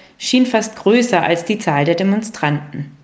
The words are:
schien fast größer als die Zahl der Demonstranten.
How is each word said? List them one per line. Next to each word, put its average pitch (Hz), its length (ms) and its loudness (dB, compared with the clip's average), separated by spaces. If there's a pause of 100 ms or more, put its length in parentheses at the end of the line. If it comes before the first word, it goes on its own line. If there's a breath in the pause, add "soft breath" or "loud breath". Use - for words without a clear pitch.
(160 loud breath)
schien 254 300 2
fast 220 300 -2
größer 220 460 2
als 170 220 0
die 220 140 -2
Zahl 147 260 0
der 170 120 2
Demonstranten. 185 1080 -4